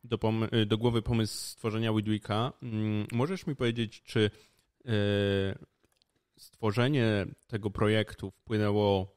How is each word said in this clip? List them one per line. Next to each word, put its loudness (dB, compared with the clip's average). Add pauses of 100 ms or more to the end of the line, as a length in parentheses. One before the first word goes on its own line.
do -4
pom-, 0
e, 4
do 0
głowy 2
pomysł 0
stworzenia -4
Weed 0
Weeka, -2 (100)
mm, -2
możesz -2
mi -4
powiedzieć, -2
czy, 2 (540)
e, -4 (1500)
stworzenie 0 (220)
tego -4
projektu 0
wpłynęło 0